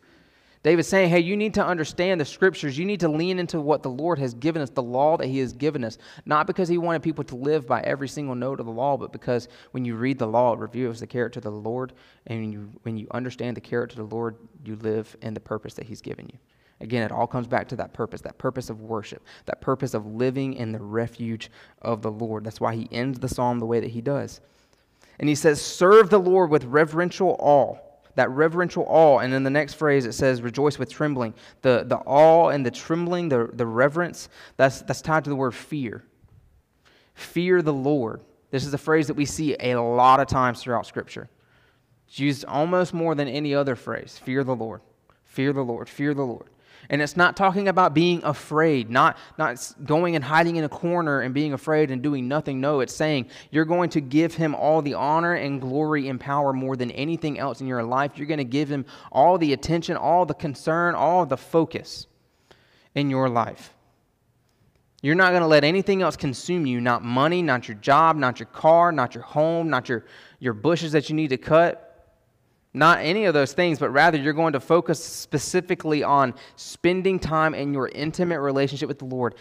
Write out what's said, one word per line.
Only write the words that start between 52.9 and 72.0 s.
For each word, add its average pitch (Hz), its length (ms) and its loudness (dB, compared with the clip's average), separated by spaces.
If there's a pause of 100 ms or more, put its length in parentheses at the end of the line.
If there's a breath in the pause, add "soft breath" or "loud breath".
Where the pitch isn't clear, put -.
saying 151 320 -2 (240 loud breath)
you're 156 140 2
going 175 240 0
to 160 100 0
give 151 360 0
him 156 200 -2
all 156 260 2
the 143 120 -4
honor 156 400 0
and 139 260 -4
glory 143 480 -2
and 131 100 -4
power 143 360 -2
more 131 240 -4
than 120 140 -4
anything 151 480 -4
else 131 200 -6
in 131 80 -8
your 127 160 -4
life. 131 320 -2
You're 147 120 -10
gonna 151 180 -2
give 135 240 -2
him 143 160 -4 (260 loud breath)
all 170 260 6
the 160 140 2
attention, 160 460 -2
all 170 280 2
the 147 100 -4
concern, 165 600 -2
all 165 300 2
the 135 100 -4
focus - 720 -2 (880 soft breath)
in 143 140 0
your 131 180 2
life. 117 460 -2 (1300)
You're 143 140 2
not 180 180 6
gonna 170 140 4
let 151 180 8
anything 190 360 2
else 156 140 0
consume 160 500 -2
you, 123 140 0
not 120 240 0
money, 139 380 2
not 131 260 0
your 113 100 -10
job, 156 380 6
not 127 240 0
your 117 80 -12
car, 170 460 4
not 127 200 -2
your 117 120 -14
home, 165 440 0
not 127 200 -2
your, 113 160 -4 (340 loud breath)
your 123 140 -2
bushes 151 400 0
that 151 160 0
you 156 80 -2
need 156 140 0
to 131 60 0
cut. 165 460 2 (920)